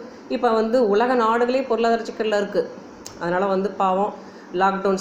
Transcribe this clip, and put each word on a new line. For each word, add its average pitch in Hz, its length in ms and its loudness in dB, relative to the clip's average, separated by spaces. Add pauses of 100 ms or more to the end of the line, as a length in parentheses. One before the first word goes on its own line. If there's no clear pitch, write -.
(300)
இப்போ 240 220 2
வந்து 226 380 2
உலக 240 260 2
நாடுகளே 240 520 2
பொருளாதார 226 340 2
சிக்கல்ல 214 360 -2
இருக்கு. 196 320 0 (500)
அதனால 180 260 0
வந்து 196 260 0
பாவம் 196 420 0 (400)
லாக்டவுன் 190 480 2